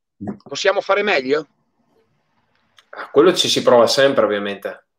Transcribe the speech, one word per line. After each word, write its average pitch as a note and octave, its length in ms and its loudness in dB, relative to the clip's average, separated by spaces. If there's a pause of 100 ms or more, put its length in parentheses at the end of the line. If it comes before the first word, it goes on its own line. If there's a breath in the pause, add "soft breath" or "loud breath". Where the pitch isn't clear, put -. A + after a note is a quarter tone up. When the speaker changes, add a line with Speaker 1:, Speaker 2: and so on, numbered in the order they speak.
(440)
Speaker 1:
Possiamo F#3+ 380 -4
fare - 200 -2
meglio? C#3+ 460 -4 (1400)
Speaker 2:
Ah, - 180 -16
quello E3 240 4
ci - 160 -2
si B2 140 -2
prova A#2+ 240 4
sempre, C3+ 380 2
ovviamente. G2+ 720 -8